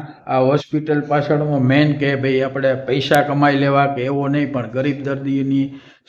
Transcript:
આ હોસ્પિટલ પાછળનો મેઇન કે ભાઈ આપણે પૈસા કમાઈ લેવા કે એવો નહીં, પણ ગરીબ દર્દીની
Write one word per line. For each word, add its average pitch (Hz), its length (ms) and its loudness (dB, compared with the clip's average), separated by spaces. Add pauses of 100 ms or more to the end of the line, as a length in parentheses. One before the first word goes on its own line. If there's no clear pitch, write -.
(240)
આ 131 160 -2
હોસ્પિટલ 147 640 0
પાછળનો 147 580 0
મેઇન 139 380 2
કે 139 180 0
ભાઈ 131 260 0
આપણે 131 340 0
પૈસા 139 460 0
કમાઈ 143 340 2
લેવા 139 300 2 (100)
કે 123 60 -4
એવો 139 260 -2
નહીં, 143 260 -2
પણ 120 180 -4
ગરીબ 135 320 -4
દર્દીની 135 760 -2 (280)